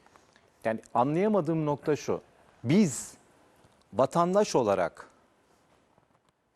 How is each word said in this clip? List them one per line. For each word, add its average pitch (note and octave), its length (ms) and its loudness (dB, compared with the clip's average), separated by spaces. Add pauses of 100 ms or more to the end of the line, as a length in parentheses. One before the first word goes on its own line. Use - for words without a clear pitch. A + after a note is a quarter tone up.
(640)
yani A2 160 -2 (140)
anlayamadığım D#3+ 720 0
nokta D3 300 -2
şu. F2 240 -4 (440)
Biz D#3 500 0 (800)
vatandaş E3+ 600 0
olarak G2 540 0 (1500)